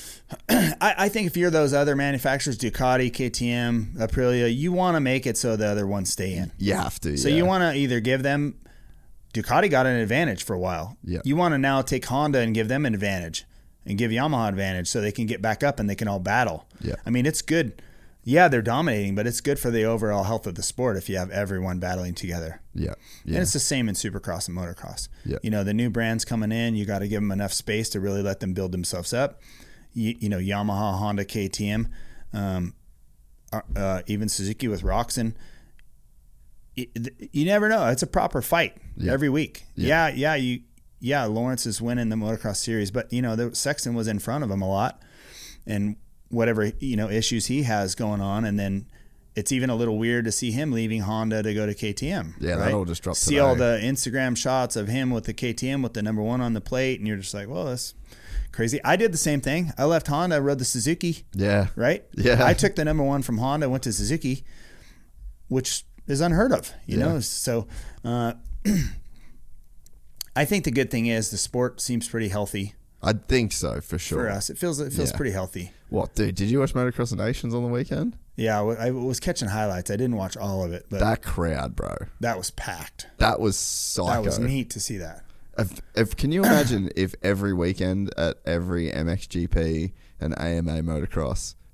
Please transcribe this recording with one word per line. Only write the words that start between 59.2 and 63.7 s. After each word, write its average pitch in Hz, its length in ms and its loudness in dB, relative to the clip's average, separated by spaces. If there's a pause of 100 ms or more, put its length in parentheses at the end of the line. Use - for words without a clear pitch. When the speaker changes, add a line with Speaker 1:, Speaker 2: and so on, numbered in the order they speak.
Speaker 1:
thing. 156 360 0
I 135 80 4
left 160 220 4
Honda, 156 340 2
rode 139 180 2
the 127 60 -2
Suzuki. 156 680 0
Speaker 2:
Yeah. 101 420 4
Speaker 1:
Right? 139 280 2 (100)
Speaker 2:
Yeah. 120 320 6
Speaker 1:
I 156 80 8
took 190 220 2
the 156 100 2
number 151 180 4
one 139 180 2
from 117 180 0
Honda, 139 300 2
went 127 140 -2